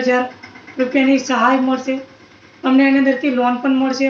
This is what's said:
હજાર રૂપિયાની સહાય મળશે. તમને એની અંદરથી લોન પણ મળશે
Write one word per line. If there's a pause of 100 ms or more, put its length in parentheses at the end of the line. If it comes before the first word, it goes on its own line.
હજાર (540)
રૂપિયાની
સહાય
મળશે. (680)
તમને
એની
અંદરથી
લોન
પણ
મળશે